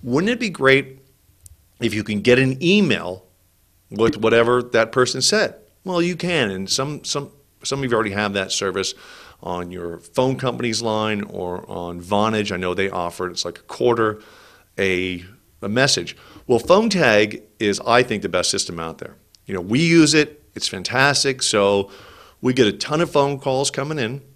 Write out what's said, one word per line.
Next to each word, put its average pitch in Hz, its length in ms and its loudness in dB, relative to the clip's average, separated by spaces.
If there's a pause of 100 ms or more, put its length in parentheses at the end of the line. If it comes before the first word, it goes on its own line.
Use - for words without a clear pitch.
Wouldn't 143 260 0
it 240 100 -2
be 233 100 -2
great 135 500 2 (800)
if 113 140 -2
you 107 100 -4
can 104 180 -4
get 123 180 6
an 131 220 0
email 135 640 0 (640)
with 104 280 2
whatever 117 440 4
that 113 300 0
person 127 300 0
said? 208 340 0 (280)
Well, 180 180 -2
you 175 140 0
can, 156 360 -2
and 95 180 -8
some, 139 360 -4
some, 143 260 -6 (320)
some 139 200 -4
of 131 60 -2
you 117 60 2
already 107 160 2
have 101 220 0
that 95 180 -2
service 95 420 -4 (480)
on 87 300 -6
your 85 280 -10
phone 131 360 -2
company's 123 460 -4
line 107 400 -2
or 90 480 -8
on 87 320 -8
Vonage. 104 500 0
I 92 60 -4
know 90 160 -2
they 98 160 -2
offer 90 380 -6
it. 90 40 -8
It's 87 140 -6
like 87 140 -10
a - 40 -20
quarter 113 560 0 (580)
a, 92 460 -2 (380)
a 104 80 -8
message. 110 480 0 (300)
Well, 120 120 4
phone 196 300 4
tag 113 540 2 (160)
is, 101 260 0
I 120 180 4
think, 110 200 -4
the 95 60 -4
best 87 200 0
system 87 300 -4
out 82 180 -8
there. - 180 -14 (300)
You 95 80 -10
know, 92 80 -4
we 104 180 0
use 165 360 6
it. 151 280 0 (120)
It's - 120 -6
fantastic. 131 760 0
So 101 480 2 (500)
we 127 120 0
get 120 140 6
a 101 60 2
ton 151 260 -4
of 165 120 -2
phone 143 280 2
calls 135 300 -2
coming 147 300 -6
in 127 240 -6 (120)